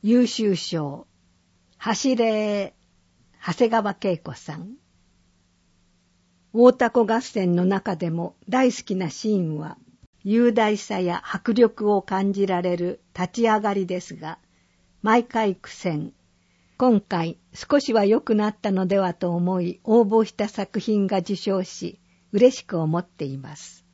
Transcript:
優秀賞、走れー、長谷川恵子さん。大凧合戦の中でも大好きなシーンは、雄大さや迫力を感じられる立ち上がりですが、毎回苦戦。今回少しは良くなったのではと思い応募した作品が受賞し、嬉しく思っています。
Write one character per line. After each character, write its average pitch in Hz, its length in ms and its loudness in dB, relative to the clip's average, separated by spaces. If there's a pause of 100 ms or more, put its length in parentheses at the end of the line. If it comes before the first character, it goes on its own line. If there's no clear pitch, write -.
優 233 240 4
秀 214 300 0
賞、 151 500 -8 (720)
走 240 380 -2
れ 214 580 -2 (680)
ー、 - 40 -10
長 175 80 -4
谷 233 160 2
川 208 300 0
恵 185 180 0
子 - 160 -12
さ 151 220 -14
ん。 190 200 -16 (1800)
大 240 200 8
凧 240 320 2
合 220 160 2
戦 185 360 0
の 180 80 2
中 190 320 -2
で 170 140 -6
も 170 260 -8 (120)
大 254 240 2
好 - 100 -12
き 190 140 -6
な 180 140 -4
シ - 200 -6
ー 175 240 -2
ン - 20 -8
は、 156 220 -12 (460)
雄 233 280 4
大 214 240 2
さ 202 240 -6
や 175 240 -2
迫 - 300 -4
力 220 380 2
を 196 100 2
感 196 300 -2
じ 196 140 0
ら 180 160 -2
れ 180 140 -2
る 175 240 -4 (140)
立 180 180 -4
ち 233 120 -2
上 214 160 4
が 208 140 -2
り 190 120 -2
で 180 140 -6
す 165 160 -18
が、 165 220 -14 (600)
毎 226 240 2
回 220 320 -2
苦 - 120 -20
戦。 160 440 -6 (640)
今 240 240 4
回 165 380 -6 (160)
少 - 260 0
し 277 120 -4
は 220 120 4
良 220 160 4
く 226 160 0
な 214 140 0
っ 208 100 -12
た 208 100 -4
の 190 160 0
で 196 120 2
は 185 160 0
と 175 160 -4
思 175 300 0
い 175 220 -6
応 226 220 4
募 220 200 2
し - 80 -10
た 208 140 -4
作 - 320 -6
品 202 300 0
が 196 100 0
受 185 160 -4
賞 190 300 -2
し、 - 340 -14 (320)
嬉 247 260 6
し - 60 -14
く - 160 -6
思 160 200 0
っ 180 60 -6
て - 200 -12
い 135 120 -8
ま 143 200 -16
す。 - 380 -20